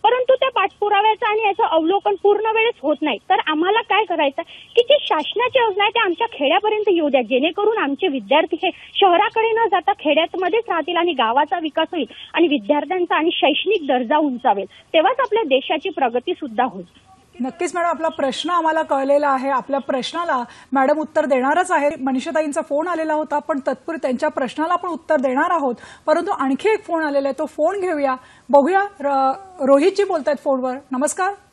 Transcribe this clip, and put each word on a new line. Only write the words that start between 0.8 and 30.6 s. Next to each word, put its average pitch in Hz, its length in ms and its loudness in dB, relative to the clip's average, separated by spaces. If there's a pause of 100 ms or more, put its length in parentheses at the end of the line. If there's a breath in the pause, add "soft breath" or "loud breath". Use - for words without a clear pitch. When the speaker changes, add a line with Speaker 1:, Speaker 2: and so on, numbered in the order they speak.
Speaker 1:
आणि 427 160 0
याचं 427 200 0
अवलोकन 370 600 2
पूर्ण 427 320 4
वेळेस 453 280 2
होत 294 200 0
नाही. 262 160 -2
तर - 180 0 (100)
आम्हाला 349 340 0
काय 415 240 0
करायचं 320 380 -2
की - 400 -2
जे 523 180 4
शासनाची 440 580 -2
योजना 415 260 0
आहे 440 60 0
त्या 466 120 -2
आमच्या 392 300 -2
खेड्यापर्यंत 415 560 0
येऊ 330 200 2
द्या, 254 140 2
जेणेकरून 330 560 0
आमचे 294 300 -2
विद्यार्थी 277 540 0
हे 359 80 0 (240 loud breath)
शहराकडे 415 560 2
न 453 200 2
जाता 359 220 0
खेड्यामध्येच 339 760 0
राहतील 349 280 -2
आणि 339 160 0
गावाचा 262 460 0
विकास 320 340 -4
होईल 285 140 -4 (280 loud breath)
आणि 320 140 4
विद्यार्थ्यांचा 302 680 0
आणि 320 160 2
शैक्षणिक 330 540 0
दर्जा 254 300 0
उंचावेल, 240 500 0 (260 loud breath)
तेव्हाच 381 280 2
आपल्या 453 220 0
देशाची 285 460 -2
प्रगती 269 460 -2
सुद्धा 240 300 -4
होईल. 190 460 -12 (320)
Speaker 2:
नक्कीच 277 320 -6
मॅडम, 349 140 -2
आपला 320 200 -2
प्रश्न 302 420 -4
आम्हाला 320 320 0
कळलेला 285 460 0
आहे, 269 200 0
आपल्या 269 320 -2
प्रश्नाला 262 640 -4 (280 loud breath)
मॅडम 269 260 2
उत्तर 311 260 -2
देणारच 294 460 0
आहे. 294 200 2 (100)
मनीषाताईंचा 294 600 -2
फोन 311 280 -2
आलेला 320 260 -2
होता, 302 240 -2
पण 294 200 -4
तत्पूर्वी 285 440 -6
त्यांच्या 285 260 -2
प्रश्नाला 302 440 -2
आपण 359 160 -2
उत्तर 311 280 -2
देणार 277 340 0
आहोत, 277 240 0 (320 loud breath)
परंतु 339 240 0
आणखी 277 380 0
एक 427 160 0
फोन 330 180 -2
आलेला 277 260 0
आहे, 269 100 -4
तो 302 80 -4
फोन 359 340 -2
घेऊया. 294 360 -2 (320 loud breath)
बघूया, 294 340 6 (180)
र-, 269 680 -2
रोहितजी 370 380 4
बोलतायत 302 320 -2
फोनवर. 262 380 -2 (160)